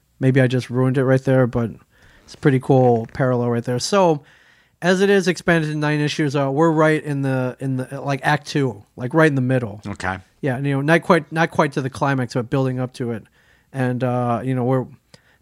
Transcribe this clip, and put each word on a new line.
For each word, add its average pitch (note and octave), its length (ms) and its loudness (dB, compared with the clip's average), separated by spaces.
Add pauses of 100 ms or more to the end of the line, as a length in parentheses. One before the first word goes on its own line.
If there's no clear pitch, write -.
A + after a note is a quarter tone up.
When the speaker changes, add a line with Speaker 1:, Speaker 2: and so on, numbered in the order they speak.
(200)
Speaker 1:
Maybe C3 220 4
I B2+ 60 4
just B2+ 220 -4
ruined B2+ 280 0
it C3+ 80 2
right C3 180 2
there, C3 240 4
but A#2 240 -4 (520)
it's - 100 -20
a - 40 -20
pretty C3+ 220 2
cool B2 540 2
parallel B2+ 380 -2
right A#2 120 -2
there. B2 160 -4
So, E3 440 0 (580)
as F#3 200 2
it G3 100 4
is F#3+ 160 2
expanded E3 420 0
in D3+ 100 -4
nine D3+ 200 0
issues, D3 360 -2
uh, C#3 160 0
we're D#3+ 200 2
right D#3 320 2
in C#3+ 180 -4
the, C3 380 -2
in C3+ 180 -4
the, C3 240 -8
like, C#3 220 -4
act D3+ 240 0
two, B2+ 360 -2 (120)
like, B2 180 -8
right D#3+ 140 6
in D3 80 0
the C3+ 60 0
middle. B2 440 -2
Speaker 2:
Okay. F#2+ 320 -6 (240)
Speaker 1:
Yeah, C3+ 160 -2
and, C#3 80 -6
you C#3+ 80 -2
know, C3+ 80 -2
not E3 220 2
quite, E3 280 2
not D#3+ 200 -2
quite D3+ 220 0
to D3+ 80 -4
the C3 100 -4
climax, C3+ 420 -2
but A#2+ 160 -4
building C3 300 -2
up B2+ 140 -6
to A#2+ 180 -6
it. A2 120 -8 (500)
And, B2+ 300 -2
uh, B2 400 0
you C3 120 -2
know, B2+ 80 -2
we're, B2+ 220 0 (560)